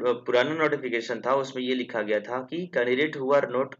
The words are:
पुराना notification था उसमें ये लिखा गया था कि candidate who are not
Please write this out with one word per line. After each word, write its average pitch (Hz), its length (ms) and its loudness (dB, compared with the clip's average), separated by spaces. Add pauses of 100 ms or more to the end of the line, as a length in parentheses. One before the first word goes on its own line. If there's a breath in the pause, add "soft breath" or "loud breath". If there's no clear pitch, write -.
पुराना 123 520 2
notification 127 720 -2
था 127 80 4
उसमें 131 280 -2
ये 127 120 0
लिखा 120 280 -2
गया 104 180 0
था 120 220 -4
कि 175 340 -8
candidate 131 460 2
who 131 120 2
are 139 220 4
not 127 240 -2